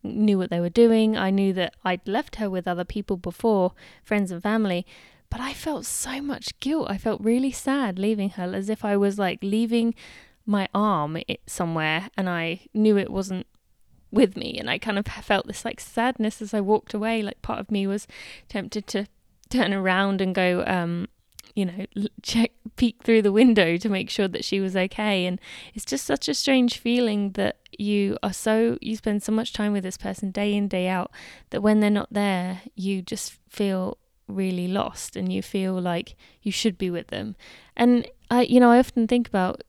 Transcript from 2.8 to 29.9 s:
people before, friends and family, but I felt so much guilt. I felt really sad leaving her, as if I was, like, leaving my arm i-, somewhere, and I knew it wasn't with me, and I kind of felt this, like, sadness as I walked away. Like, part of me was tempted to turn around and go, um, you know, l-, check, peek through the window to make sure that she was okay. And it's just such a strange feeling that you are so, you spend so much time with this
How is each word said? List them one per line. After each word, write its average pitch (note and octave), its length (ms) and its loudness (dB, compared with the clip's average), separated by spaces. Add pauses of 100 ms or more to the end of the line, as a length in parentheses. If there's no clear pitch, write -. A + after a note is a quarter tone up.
people G3+ 320 -6
before, F#3 560 0 (320)
friends G3+ 260 0
and F3 120 -8
family, G3+ 440 0 (420)
but A#3 140 -8
I C4+ 100 -6
felt C#4 320 -6
so C4 380 -6
much - 360 -8
guilt. D4+ 300 -2
I G3+ 80 -2
felt G#3+ 240 -4
really B3 300 2
sad B3+ 480 -2
leaving G3+ 320 0
her, F#3 240 -6
as G3 160 -4
if A3 160 -4
I G3+ 100 2
was, G3+ 220 2
like, F#3 240 0
leaving A3+ 520 2 (520)
my G3+ 260 0
arm E3 460 0 (100)
i-, B3 80 -4 (100)
somewhere, E3 680 -2
and F#3+ 100 -2
I E3+ 340 -4 (120)
knew G#3+ 240 4
it G3 140 0
wasn't F#3+ 360 -6 (640)
with G#3 280 4
me, - 200 -8
and - 120 -6
I - 80 -2
kind G#3 200 -4
of G#3 80 -4
felt - 400 -2
this, - 200 -10
like, - 140 -8
sadness A3+ 600 -2
as G#3+ 140 -8
I G#3 80 0
walked G#3 320 0
away. A3 260 -2
Like, - 220 -8
part - 180 -6
of G3+ 100 -12
me G3 160 0
was G3 200 -4 (420)
tempted G#3 380 -8
to G3+ 200 -4 (440)
turn A3 240 2
around F#3+ 480 2
and F#3 120 0
go, F3+ 320 2
um, F3 420 -2 (460)
you G3 120 0
know, F#3 180 -8 (100)
l-, G3+ 120 -4 (160)
check, - 300 0 (240)
peek A#3 260 0
through A3+ 180 6
the G3+ 120 4
window G#3 440 6
to G3 140 -4
make F#3+ 180 -2
sure F#3+ 200 0
that - 180 -6
she G3 140 -2
was F#3+ 140 -2
okay. G3 520 0
And F3+ 120 -4 (360)
it's G#3+ 100 -10
just - 220 -4
such - 200 -2
a D4+ 60 -2
strange B3+ 460 2
feeling G#3+ 540 0
that - 260 -2 (200)
you G3+ 440 0
are G3 100 -2
so, A3 480 2
you A3 160 -6
spend G#3 260 -2
so G#3+ 100 -4
much A3 200 -2
time G#3 220 -2
with G3 80 -2
this F#3 160 -8